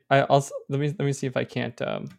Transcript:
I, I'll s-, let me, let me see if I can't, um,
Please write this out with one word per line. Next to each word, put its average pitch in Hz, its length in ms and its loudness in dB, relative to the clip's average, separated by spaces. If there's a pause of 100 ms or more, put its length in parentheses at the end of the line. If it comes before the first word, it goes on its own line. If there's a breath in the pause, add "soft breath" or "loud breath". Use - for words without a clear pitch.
I, 139 120 6 (100)
I'll 139 60 8
s-, 139 160 0 (160)
let 139 100 -2
me, 147 80 -2
let 147 140 -6
me 143 120 0
see 135 140 -6
if 127 100 -6
I 123 60 0
can't, 120 400 -6
um, - 360 -6